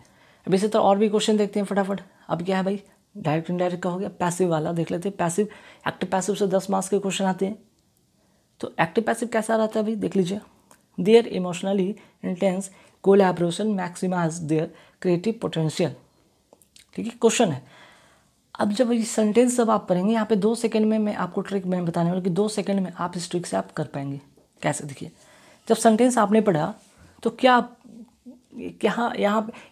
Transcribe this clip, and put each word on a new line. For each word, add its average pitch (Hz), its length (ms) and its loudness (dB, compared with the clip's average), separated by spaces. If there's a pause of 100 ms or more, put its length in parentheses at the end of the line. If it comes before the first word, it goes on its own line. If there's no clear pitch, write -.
(480)
अब 165 60 2
इसी 196 140 2
तरह 214 140 2
और 196 160 4
भी 214 120 4
क्वेश्चन 214 280 2
देखते 208 220 0
हैं 196 80 -2
फटाफट। 196 340 -2 (260)
अब 170 180 -4
क्या 185 120 0
है 190 60 0
भाई, 202 200 -4 (340)
डायरेक्ट 160 320 -2
इनडायरेक्ट 175 340 -2
का 185 60 -2
हो 175 80 -4
गया, 196 120 -6
पैसिव 180 400 0
वाला 160 220 0
देख 165 200 -2
लेते 170 180 -4
हैं। 196 80 -10
पैसिव, 175 300 0 (400)
एक्टिव 185 220 -6
पैसिव 190 260 -2
से 202 120 0
दस 190 220 0
मार्क्स 190 200 -2
के 202 100 2
क्वेश्चन 196 260 -4
आते 185 200 0
हैं। 214 120 -6 (1000)
तो - 220 -8
एक्टिव 165 220 0
पैसिव 226 300 -2
कैसा 226 220 0
रहता 220 240 0
है 208 60 -2
भाई, 220 100 -2
देख 185 200 -4
लीजिए, 190 240 0 (600)
"Their 226 340 4
emotionally 185 600 -2 (320)
intense 185 440 -2 (380)
collaboration 180 580 4 (140)
maximize 175 600 -2
their 156 280 0 (380)
creative 185 360 0
potential"। 160 480 -2 (1080)
ठीक 190 80 -6
है, 233 60 -8
क्वेश्चन 226 400 2
है। 131 100 -6 (920)
अब 208 160 0
जब 233 200 2
ये 226 120 0
सेंटेंस 220 540 2
जब 226 120 2
आप 208 200 2
पढ़ेंगे, 190 240 2
यहाँ 220 120 0
पे 226 100 2
दो 214 200 2
सेकंड 220 300 0
में 220 140 2
मैं 208 160 -2
आपको 180 260 -4
ट्रिक 190 240 -4
मैं 180 200 -2
बताने 170 240 0
वाला 185 80 0
हूँ 180 60 -4
कि 196 60 0
दो 196 180 0
सेकंड 202 320 -2
में 185 120 -4
आप 175 260 -6
इस 170 120 -8
ट्रिक 175 160 -4
से 185 120 -4
आप 190 140 -6
कर 160 140 -6
पाएंगे। 139 340 -8 (420)
कैसे, 147 220 -2
देखिए, 147 280 -12 (560)
जब 226 80 4
सेंटेंस 233 420 4
आपने 214 240 4
पढ़ा 185 320 2 (500)
तो 226 80 0
क्या 254 240 4
आप, 240 220 0 (800)
ये 180 160 -10
क्या, 220 480 0
यहाँ 202 220 2
पे 220 120 -8 (180)